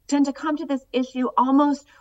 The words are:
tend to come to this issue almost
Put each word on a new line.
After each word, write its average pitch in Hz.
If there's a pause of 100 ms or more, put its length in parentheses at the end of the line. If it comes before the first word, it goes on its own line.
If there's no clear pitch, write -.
tend 285
to 277
come 302
to 330
this 269
issue 254
almost 277 (160)